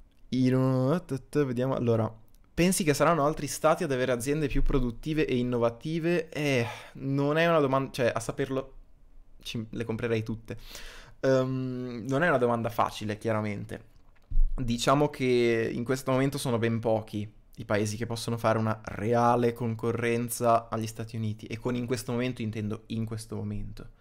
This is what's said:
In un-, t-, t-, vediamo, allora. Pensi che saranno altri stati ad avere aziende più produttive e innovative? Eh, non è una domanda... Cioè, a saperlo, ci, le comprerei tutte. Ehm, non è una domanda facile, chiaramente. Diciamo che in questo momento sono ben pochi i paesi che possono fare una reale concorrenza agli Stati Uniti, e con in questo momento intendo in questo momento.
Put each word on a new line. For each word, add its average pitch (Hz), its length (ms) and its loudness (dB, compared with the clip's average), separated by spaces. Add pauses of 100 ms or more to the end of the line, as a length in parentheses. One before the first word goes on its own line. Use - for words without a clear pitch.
(300)
In 127 260 2
un-, 131 500 2
t-, 131 240 -6
t-, 147 140 0
vediamo, 127 320 -2
allora. 113 360 2 (420)
Pensi 180 300 2
che 147 100 2
saranno 147 320 4
altri 156 220 -2
stati 165 360 2
ad 143 80 -2
avere 127 200 2
aziende 139 360 0
più 135 140 2
produttive 139 640 2
e 127 120 0
innovative? 123 920 0
Eh, 135 380 0 (260)
non 139 440 0
è 170 100 4
una 165 120 4
domanda... 135 320 2
Cioè, 120 220 2
a - 60 -2
saperlo, 135 560 -6 (640)
ci, 113 300 -8
le 117 140 -6
comprerei 113 360 -2
tutte. 113 360 -8 (640)
Ehm, 127 840 0
non 135 140 2
è 175 60 4
una 147 100 4
domanda 117 320 2
facile, 104 480 -2
chiaramente. 107 800 -4 (600)
Diciamo 135 540 4
che 120 640 2
in 120 100 -4
questo 131 280 -2
momento 135 260 2
sono 123 220 0
ben 113 200 0
pochi 107 520 -2 (280)
i 107 60 -10
paesi 107 320 0
che 117 80 -4
possono 117 320 -6
fare 113 220 2
una 110 240 0
reale 120 680 2
concorrenza 117 1160 0
agli 110 160 -4
Stati 110 300 -10
Uniti, 107 320 -6
e 113 100 -8
con 123 180 -2
in 120 120 -4
questo 127 240 -4
momento 123 320 -2
intendo 107 440 -6
in 113 180 -4
questo 110 300 -10
momento. 101 540 -8 (120)